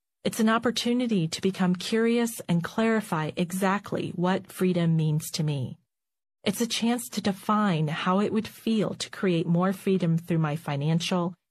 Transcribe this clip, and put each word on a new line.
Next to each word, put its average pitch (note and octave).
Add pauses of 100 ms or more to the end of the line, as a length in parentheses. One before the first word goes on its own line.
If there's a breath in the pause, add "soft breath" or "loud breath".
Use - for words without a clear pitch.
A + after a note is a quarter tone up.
(240)
It's -
an A3
opportunity A#3
to -
become F#3
curious A#3
and E3+
clarify G#3+
exactly F#3
what F3+
freedom E3+
means D#3
to E3
me. C#3+ (680)
It's G#3
a A#3
chance A#3
to G#3
define G3
how F#3
it G#3+
would A3
feel -
to -
create F3
more F3
freedom F#3
through E3
my D#3
financial E3 (180)